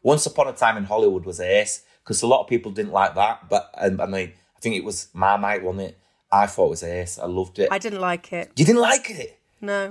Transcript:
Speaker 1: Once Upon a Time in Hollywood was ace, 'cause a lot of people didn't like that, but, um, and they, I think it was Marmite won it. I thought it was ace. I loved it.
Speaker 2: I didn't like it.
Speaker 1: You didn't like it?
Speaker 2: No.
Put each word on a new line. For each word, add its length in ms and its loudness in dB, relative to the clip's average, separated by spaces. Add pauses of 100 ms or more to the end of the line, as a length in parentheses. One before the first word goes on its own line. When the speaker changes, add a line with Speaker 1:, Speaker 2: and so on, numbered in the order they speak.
Speaker 1:
Once 240 4
Upon 200 0
a 60 -6
Time 240 2
in 80 -6
Hollywood 400 2
was 160 -10
ace, 400 0 (240)
'cause 160 -4
a 60 0
lot 140 6
of 60 -12
people 240 -2
didn't 220 -6
like 220 2
that, 340 0
but, 240 -2
um, 260 -2
and 140 -4
they, 100 -4 (320)
I 60 -20
think 140 -2
it 100 -6
was 280 -8
Marmite 500 0
won 160 -6
it. 180 -12 (340)
I 140 4
thought 220 0
it 100 -2
was 60 -10
ace. 340 -8
I 80 -8
loved 320 -6
it. 140 2
Speaker 2:
I 80 -2
didn't 200 -8
like 320 -6
it. 240 -10
Speaker 1:
You 80 4
didn't 180 6 (100)
like 180 0
it? 300 -14 (200)
Speaker 2:
No. 320 -4